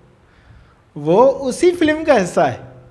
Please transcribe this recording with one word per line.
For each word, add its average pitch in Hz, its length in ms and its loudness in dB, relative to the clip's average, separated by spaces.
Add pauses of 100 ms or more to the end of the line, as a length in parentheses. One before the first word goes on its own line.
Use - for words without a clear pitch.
(960)
वो 165 300 2
उसी 269 440 0
फिल्म 320 340 -2
का 302 100 2
हिस्सा 185 300 0
है। - 160 -4 (300)